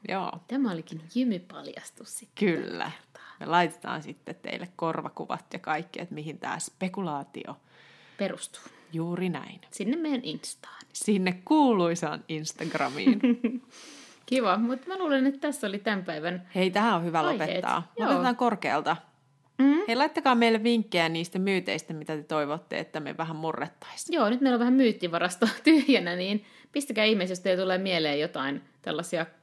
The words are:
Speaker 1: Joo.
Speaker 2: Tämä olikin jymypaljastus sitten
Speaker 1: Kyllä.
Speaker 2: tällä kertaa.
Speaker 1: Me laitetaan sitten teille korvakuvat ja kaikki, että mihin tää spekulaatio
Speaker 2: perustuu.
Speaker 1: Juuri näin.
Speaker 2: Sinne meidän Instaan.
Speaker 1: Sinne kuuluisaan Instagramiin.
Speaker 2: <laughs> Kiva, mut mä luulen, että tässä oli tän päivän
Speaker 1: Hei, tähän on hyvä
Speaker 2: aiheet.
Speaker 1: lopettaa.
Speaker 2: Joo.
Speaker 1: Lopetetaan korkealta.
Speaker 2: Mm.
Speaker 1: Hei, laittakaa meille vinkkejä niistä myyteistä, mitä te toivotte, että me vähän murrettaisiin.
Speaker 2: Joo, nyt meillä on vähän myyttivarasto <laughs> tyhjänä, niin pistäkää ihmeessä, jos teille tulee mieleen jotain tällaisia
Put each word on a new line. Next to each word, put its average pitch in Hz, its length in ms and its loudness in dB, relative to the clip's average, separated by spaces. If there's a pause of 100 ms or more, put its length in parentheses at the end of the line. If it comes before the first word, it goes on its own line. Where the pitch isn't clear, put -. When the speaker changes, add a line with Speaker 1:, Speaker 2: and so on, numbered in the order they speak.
Speaker 1:
Joo. 185 220 -6 (180)
Speaker 2:
Tämä 247 240 0
olikin 160 280 -10 (140)
jymypaljastus 180 1040 -6
sitten - 300 -2
Speaker 1:
Kyllä. 165 200 0
Speaker 2:
tällä 87 220 -6
kertaa. - 500 -20
Speaker 1:
Me 143 60 -10
laitetaan 165 560 0
sitten 160 400 -14
teille - 340 -10
korvakuvat 160 760 -6
ja - 60 -12
kaikki, 160 440 -8
että 175 120 -12
mihin 151 240 -10
tää 185 200 -6
spekulaatio - 1000 -8 (600)
Speaker 2:
perustuu. 180 440 -8 (300)
Speaker 1:
Juuri 175 360 -2
näin. 143 320 -8 (100)
Speaker 2:
Sinne 220 260 -4
meidän 302 280 -2
Instaan. - 500 -12 (180)
Speaker 1:
Sinne 185 520 0
kuuluisaan 175 840 4
Instagramiin. 208 920 0 (520)
Speaker 2:
<laughs> - 540 -20
Kiva, 226 300 2
mut 233 300 -2
mä 381 120 -8
luulen, 277 280 4
että 277 140 0
tässä 294 260 -4
oli 202 120 -4
tän 202 260 -2
päivän 175 500 -6
Speaker 1:
Hei, 185 160 4
tähän 208 240 4
on 170 100 0
hyvä 165 160 2
Speaker 2:
aiheet. 190 200 2 (100)
Speaker 1:
lopettaa. - 480 -2
Speaker 2:
Joo. 220 100 0
Speaker 1:
Lopetetaan 262 280 2
korkealta. 170 600 0 (640)
Speaker 2:
Mm. 277 200 6 (100)
Speaker 1:
Hei, 233 80 2
laittakaa 277 380 2
meille 226 280 4
vinkkejä 214 460 2
niistä 165 300 -4
myyteistä, 185 560 -2
mitä 156 220 -6
te 151 60 -8
toivotte, 151 560 -4
että 160 220 -8
me 151 160 -8
vähän 160 200 -6
murrettaisiin. 160 800 -8
Speaker 2:
Joo, 220 140 4
nyt 247 100 0
meillä 262 160 4
on 226 40 2
vähän 247 140 4
myyttivarasto 180 720 2 (100)
<laughs> - 80 -16
tyhjänä, 247 520 6
niin 196 280 -2 (280)
pistäkää 226 320 0
ihmeessä, 196 280 4
jos 180 80 -6
teille 185 220 2
tulee 185 160 2
mieleen 160 420 0
jotain 143 420 -4 (200)
tällaisia 170 440 -4 (160)